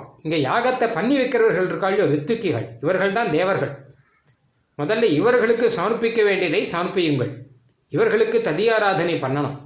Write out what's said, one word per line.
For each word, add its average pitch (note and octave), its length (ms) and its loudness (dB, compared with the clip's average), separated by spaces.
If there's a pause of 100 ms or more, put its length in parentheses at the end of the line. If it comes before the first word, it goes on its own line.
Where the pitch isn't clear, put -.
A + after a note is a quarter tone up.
(220)
இங்க D#3+ 140 -2
யாகத்தை A#3 560 0
பண்ணி A3+ 240 0
வைக்கிறவர்கள் A3 520 2
இருக்காளோ G3 380 0
ரித்துக்கிகள், C#3+ 600 -2 (160)
இவர்கள் F#3 300 0
தான் A3+ 180 0
தேவர்கள். D3+ 420 0 (1040)
முதல்ல G#3 240 -2
இவர்களுக்கு A3+ 680 2
சமர்ப்பிக்க A3+ 540 0
வேண்டியதை F#3 480 0
சமர்ப்பியுங்கள், E3+ 600 -2 (560)
இவர்களுக்கு A3 500 2
ததியாராதனை G3 760 0
பண்ணணும், C#3 500 -2